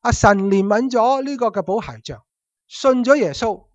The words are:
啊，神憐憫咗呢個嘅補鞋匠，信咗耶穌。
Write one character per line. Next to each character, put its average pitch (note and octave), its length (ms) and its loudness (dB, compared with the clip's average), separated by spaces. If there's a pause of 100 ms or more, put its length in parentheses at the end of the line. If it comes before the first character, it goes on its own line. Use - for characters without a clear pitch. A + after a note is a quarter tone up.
啊， A#3 120 0
神 A3 180 4 (180)
憐 G3 160 2
憫 G#3+ 240 0
咗 B3 360 0
呢 C#4 120 -6
個 A#3+ 120 -2
嘅 G3+ 160 -6
補 G3 200 -4
鞋 A#2 200 -14
匠， - 160 -14 (480)
信 B3+ 360 0
咗 C4+ 120 6
耶 G3 160 0
穌。 G#3+ 420 -6